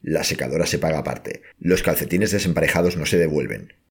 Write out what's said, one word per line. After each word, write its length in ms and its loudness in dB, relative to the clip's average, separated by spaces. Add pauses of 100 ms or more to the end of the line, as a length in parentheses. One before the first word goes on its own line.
La 220 -2
secadora 420 -2
se 120 -2
paga 200 0
aparte. 440 -6 (160)
Los 240 2
calcetines 500 0
desemparejados 680 2
no 80 -2
se 100 2
devuelven. 560 0 (200)